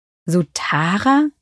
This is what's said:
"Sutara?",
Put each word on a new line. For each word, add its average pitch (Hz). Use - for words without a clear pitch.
"Sutara?", 180